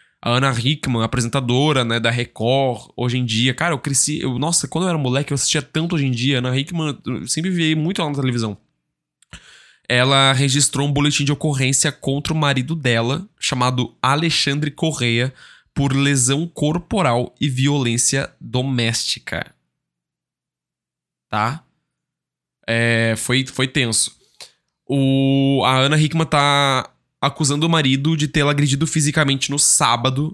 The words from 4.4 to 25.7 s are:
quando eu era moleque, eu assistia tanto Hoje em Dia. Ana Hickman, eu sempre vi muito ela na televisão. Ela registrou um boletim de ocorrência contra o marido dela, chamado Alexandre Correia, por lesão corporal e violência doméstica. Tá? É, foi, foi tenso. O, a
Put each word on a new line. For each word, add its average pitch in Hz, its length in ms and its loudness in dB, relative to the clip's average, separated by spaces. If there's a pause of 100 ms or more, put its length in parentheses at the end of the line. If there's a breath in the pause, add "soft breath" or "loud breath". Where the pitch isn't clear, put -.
quando 165 180 -2
eu 185 40 0
era 170 80 0
moleque, 139 340 0
eu 143 40 -2
assistia 143 260 -2
tanto 165 340 -4
Hoje 143 120 0
em 131 40 0
Dia. 127 280 0
Ana 127 200 0
Hickman, 151 460 -4
eu 117 240 -6
sempre 170 220 -2
vi 160 240 0
muito 160 260 -2
ela 156 100 -2
na 139 60 -6
televisão. 120 400 -2 (1400 loud breath)
Ela 135 400 4
registrou 139 540 0
um 147 60 0
boletim 143 320 2
de 143 80 2
ocorrência 135 580 0
contra 143 420 -4
o 156 40 -2
marido 143 400 0
dela, 131 500 0 (140)
chamado 123 600 -2
Alexandre 147 680 0
Correia, 127 640 -2 (400 loud breath)
por 139 220 0
lesão 139 500 2
corporal 151 960 -2
e - 80 0
violência 131 920 0
doméstica. 120 1120 -4 (1800)
Tá? 113 360 -4 (1040)
É, 117 480 0
foi, 131 280 -2
foi 131 220 -4
tenso. 123 500 -2 (680 loud breath)
O, 135 800 2
a 131 140 2